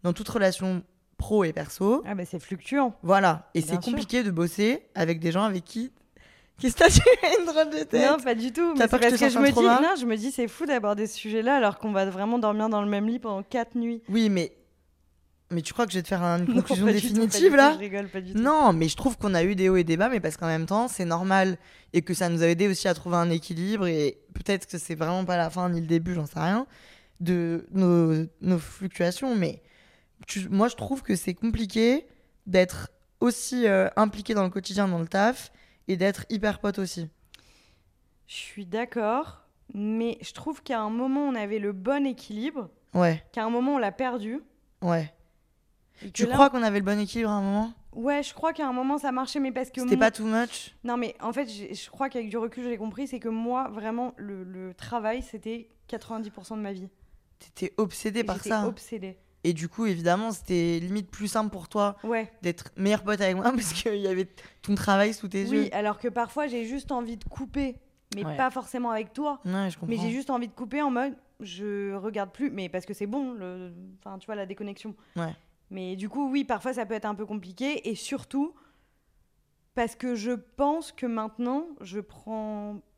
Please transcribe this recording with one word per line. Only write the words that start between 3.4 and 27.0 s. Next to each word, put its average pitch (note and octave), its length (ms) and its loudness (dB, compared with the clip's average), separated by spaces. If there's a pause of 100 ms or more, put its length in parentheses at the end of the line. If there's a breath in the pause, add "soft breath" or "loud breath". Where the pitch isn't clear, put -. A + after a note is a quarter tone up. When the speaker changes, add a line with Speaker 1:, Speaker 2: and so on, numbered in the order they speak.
Speaker 1:
Et E3+ 60 2
Speaker 2:
Bien D#3 80 0
Speaker 1:
c'est F3+ 160 0
Speaker 2:
sûr. A#3+ 80 -2
Speaker 1:
compliqué A#3+ 320 0
de G#3 80 0
bosser F3+ 520 0 (120)
avec E3 240 0
des E3 120 0
gens F#3 120 2
avec F#3+ 220 -2
qui, A#3 260 -6 (680 soft breath)
qui C4 140 2
se - 60 -4
tâchent - 220 10
<laughs> G#4+ 400 8
une F4 60 0
drôle D#4 240 2
de D4+ 140 -4
tête. B3+ 260 4
Speaker 2:
Non, D#4 140 6
pas B3 120 2
du A#3 180 -4
tout. E4+ 220 0
Speaker 1:
T'as B3+ 80 6
Speaker 2:
Mais A3+ 40 6
Speaker 1:
peur A#3+ 140 4
Speaker 2:
c'est A#3+ 100 8
Speaker 1:
que C4 60 6
je - 20 2
Speaker 2:
parce - 0 -
Speaker 1:
te B3+ 60 6
Speaker 2:
que C4+ 60 6
Speaker 1:
sorte - 20 -2
Speaker 2:
je B3 40 2
Speaker 1:
un C#4 40 6
Speaker 2:
me C#4 60 8
dis, C#4 60 8
Speaker 1:
trauma ? A#3 280 8
Speaker 2:
non, E4+ 180 4
je B3 60 -4
me A3+ 100 0
dis, A3 160 -4
c'est B3 160 -2
fou - 180 -6
d'aborder G#3+ 420 0
ce - 100 -10
sujet-là A3+ 380 0
alors A3 240 4
qu'on G#3+ 120 -4
va G3 180 2
vraiment G3+ 300 0
dormir G#3+ 300 2
dans G#3 120 0
le G#3 80 0
même G3+ 180 0
lit A#3+ 120 -2
pendant G3+ 240 -6
quatre A#3 320 -4
nuits. A#3 320 -2
Speaker 1:
Oui, G#3+ 220 4
mais, F3+ 240 0 (1000)
mais E3+ 100 -2
tu - 120 -10
crois A#3+ 120 0
que F#3 60 -8
je F#3 60 -2
vais F3 60 -4
te - 40 -10
faire F3+ 160 -2
un-, F3 160 2
une F3 60 0
Speaker 2:
<laughs> - 20 0
Non, B3 140 2
Speaker 1:
conclusion G3+ 240 2
Speaker 2:
pas G#3+ 80 6
du G#3 80 4
tout, A#3 60 -2
pas G#3 60 -2
du G#3+ 60 4
Speaker 1:
définitive, A3+ 320 6
Speaker 2:
tout, C#4+ 60 6
Speaker 1:
là ? C#4 160 8
Speaker 2:
je D#4 60 -4
rigole, G3+ 280 -6
pas F#3+ 140 -8
du F#3 120 -10
tout. G3+ 60 0
Speaker 1:
Non, C#4 320 6
mais D#3+ 160 4
je D3+ 80 -2
trouve B3+ 220 -2
qu'on G3+ 160 0
a E3+ 100 4
eu G3 120 2
des F#3 120 4
hauts F#3+ 100 6
et F3+ 60 4
des E3 140 0
bas, G3 100 2
mais B3 140 0
parce D#3+ 160 -4
qu'en E3+ 100 -4
même D#3+ 200 0
temps, A3 200 0
c'est F#3+ 180 -4
normal F#3+ 520 2 (340 soft breath)
et E3+ 100 4
que F3+ 120 -2
ça F3 160 0
nous E3 140 2
a E3 40 6
aidé E3+ 220 4
aussi F#3 180 0
à F3+ 60 4
trouver F3 240 -2
un E3+ 120 2
équilibre F3+ 580 -2
et D3+ 320 0 (140)
peut-être - 340 -2
que F3+ 100 -10
c'est E3 180 -8
vraiment E3+ 300 -2
pas F3+ 120 0
la E3 120 0
fin F3+ 200 -2
ni E3+ 120 -2
le E3 60 -6
début, E3 260 2
j'en D#3+ 140 -2
sais - 120 -10
rien, G3 260 0 (540 soft breath)